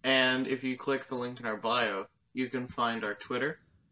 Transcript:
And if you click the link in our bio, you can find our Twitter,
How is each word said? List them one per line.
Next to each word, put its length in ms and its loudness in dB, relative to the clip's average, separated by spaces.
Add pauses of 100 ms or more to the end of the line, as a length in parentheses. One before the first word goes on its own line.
And 440 4
if 160 -2
you 140 -2
click 280 0
the 100 -6
link 240 -6
in 60 -10
our 120 -2
bio, 480 2 (280)
you 160 0
can 180 -4
find 360 0
our 120 -2
Twitter, 440 -4 (320)